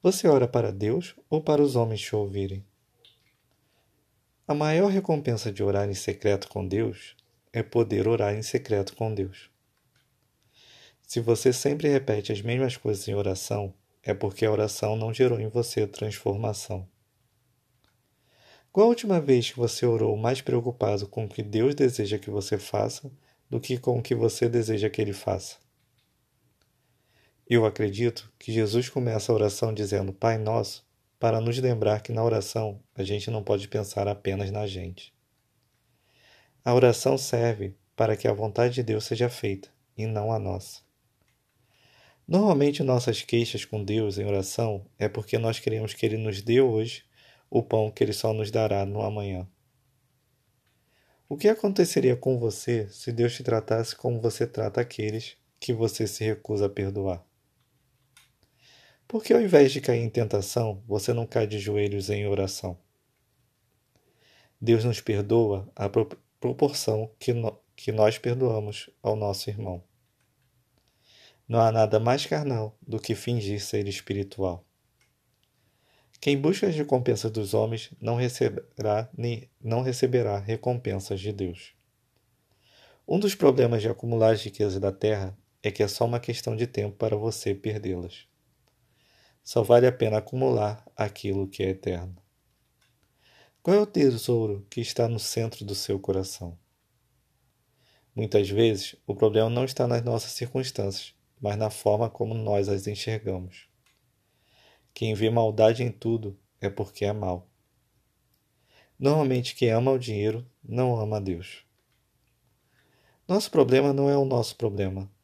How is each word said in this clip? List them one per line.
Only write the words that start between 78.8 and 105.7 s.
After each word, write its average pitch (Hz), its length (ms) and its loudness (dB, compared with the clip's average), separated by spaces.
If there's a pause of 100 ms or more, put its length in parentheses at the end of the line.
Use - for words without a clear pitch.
nem, 117 360 -6 (100)
não 117 220 -2
receberá 123 560 0
recompensas 104 800 -4
de 104 120 -6
Deus. 95 420 -8 (1300)
Um 180 120 0
dos 202 160 0
problemas 123 480 4
de 110 80 0
acumular 113 420 2
as 107 100 0
riquezas 98 380 -2
da 98 100 0
terra 98 460 -2 (260)
é 110 80 0
que 107 120 -2
é 101 60 2
só - 180 -2
uma 120 120 -2
questão 117 380 -6
de 120 100 -2
tempo 104 300 -6
para 110 180 0
você 107 400 -4
perdê-las. 95 720 -8 (1160)
Só - 200 0
vale 120 240 8
a 123 60 6
pena 110 240 0
acumular 110 640 -2 (140)
aquilo 101 500 -4
que 98 160 -8
é 95 60 0
eterno. 92 480 -6 (1500)
Qual 185 140 4
é 208 40 6
o 208 60 2
tesouro 117 840 2
que 120 100 -8
está 117 300 -2
no 113 100 -2
centro - 420 -4
do 101 120 -8
seu 98 260 -4
coração? 95 580 -6 (1600)
Muitas 104 320 2
vezes, 104 480 2 (100)
o 104 80 -4
problema 110 360 4
não 123 160 0
está 131 200 -2
nas 120 160 0
nossas 117 300 -4
circunstâncias, 120 800 -6 (260)
mas 104 180 -4
na 107 100 0
forma 107 400 0
como 110 240 -6
nós 104 380 0
as 98 160 -2
enxergamos. 104 840 -8 (1300)
Quem 113 180 -2
vê 110 160 0
maldade 113 540 4